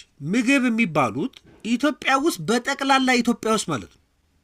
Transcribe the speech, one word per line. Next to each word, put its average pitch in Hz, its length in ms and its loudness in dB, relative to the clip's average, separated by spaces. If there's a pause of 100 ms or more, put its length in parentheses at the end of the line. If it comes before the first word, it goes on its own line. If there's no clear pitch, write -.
(260)
ምግብ 247 380 2
የሚባሉት 165 680 0 (300)
ኢትዮጵያ 269 540 -2
ውስጥ 285 240 -2
በጠቅላላ 262 720 0
ኢትዮጵያ 233 380 0
ውስጥ 208 160 -2
ማለት 120 220 -6
ነው፣ - 100 -20 (420)